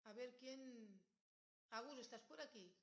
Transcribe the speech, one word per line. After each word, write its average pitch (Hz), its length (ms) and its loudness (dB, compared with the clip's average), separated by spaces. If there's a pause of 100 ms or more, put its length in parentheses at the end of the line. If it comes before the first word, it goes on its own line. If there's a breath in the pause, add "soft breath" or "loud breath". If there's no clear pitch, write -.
A 214 100 -6
ver, 247 240 2
¿quién? 247 640 -2 (720)
Agus, 254 260 6
¿estás 226 260 -2
por 302 180 -4
aquí? 208 300 -2 (120)